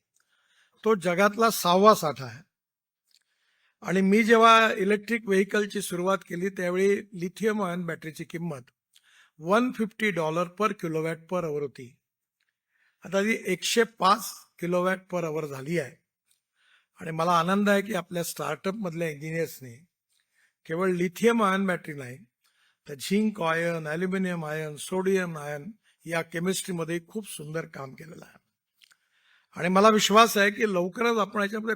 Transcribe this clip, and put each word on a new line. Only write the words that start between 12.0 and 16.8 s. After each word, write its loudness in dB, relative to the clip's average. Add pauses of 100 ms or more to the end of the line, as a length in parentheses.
आता 0
ती -2
एकशे 0
पाच 0 (300)
kilowatt 0 (160)
per -4
hour -4
झाली -6
आहे. -6 (1040)